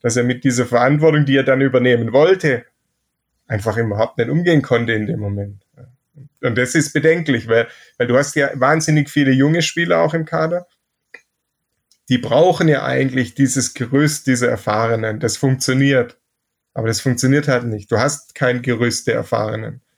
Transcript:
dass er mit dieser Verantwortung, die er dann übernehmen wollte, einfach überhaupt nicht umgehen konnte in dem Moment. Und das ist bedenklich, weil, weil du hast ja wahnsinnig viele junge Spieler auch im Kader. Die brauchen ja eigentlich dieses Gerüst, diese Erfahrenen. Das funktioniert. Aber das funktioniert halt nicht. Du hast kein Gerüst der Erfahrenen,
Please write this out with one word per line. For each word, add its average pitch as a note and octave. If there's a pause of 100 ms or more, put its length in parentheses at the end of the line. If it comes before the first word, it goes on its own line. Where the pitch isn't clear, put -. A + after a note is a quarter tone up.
dass A#2
er B2
mit B2
dieser B2
Verantwortung, D3
die C#3
er C3+
dann C3
übernehmen B2
wollte, D3+ (840)
einfach G#2+
überhaupt A2
nicht A#2
umgehen D#3+
konnte A#2
in G#2+
dem A2
Moment. G2+ (800)
Und A#2+
das B2
ist D3+
bedenklich, D3+
weil, A2+ (300)
weil B2
du A#2+
hast C#3+
ja B2+
wahnsinnig D3+
viele C#3
junge D3
Spieler E3+
auch E3
im D#3+
Kader. E3 (1400)
Die B2
brauchen D#3+
ja C3+
eigentlich C3
dieses C3
Gerüst, C#3
diese B2
Erfahrenen. A2
Das A#2
funktioniert. C3 (560)
Aber A2+
das A2+
funktioniert C3+
halt B2
nicht. G#2+
Du A2+
hast C#3+
kein B2
Gerüst A#2+
der A#2
Erfahrenen, A2 (160)